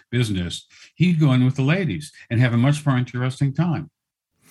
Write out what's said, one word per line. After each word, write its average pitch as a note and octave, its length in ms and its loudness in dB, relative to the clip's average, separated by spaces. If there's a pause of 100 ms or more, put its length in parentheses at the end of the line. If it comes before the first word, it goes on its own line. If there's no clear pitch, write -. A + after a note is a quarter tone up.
(120)
business. G#2 560 -4 (280)
He'd E3+ 240 2
go D3 120 4
in B2+ 140 4
with B2+ 100 0
the C3+ 80 -2
ladies C#3 480 -2 (180)
and A2 120 0
have A#2+ 120 2
a A#2 40 2
much C#3+ 280 2
more C3 120 2
interesting B2+ 560 -4
time. C#3+ 360 -2 (600)